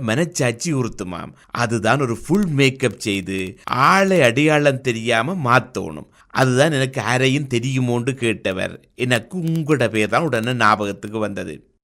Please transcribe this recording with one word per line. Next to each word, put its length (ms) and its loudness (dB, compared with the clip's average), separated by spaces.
மனச்சாட்சி 640 0
உறுத்துமாம். 600 -4
அதுதான் 540 0
ஒரு 180 -2
ஃபுல் 280 0
மேக்கப் 520 -4
செய்து 680 -4
ஆளை 580 2
அடையாளம் 580 2
தெரியாம 540 -2
மாத்தணும். 640 0
அதுதான் 460 2
எனக்கு 280 -2
யாரையும் 540 0
தெரியுமோன்னு 580 0
கேட்டவர். 720 -4
எனக்கு 440 -2
உங்களோட 500 0
பேர் 200 2
தான் 140 2
உடனே 320 0
ஞாபகத்துக்கு 640 0
வந்தது. 520 -6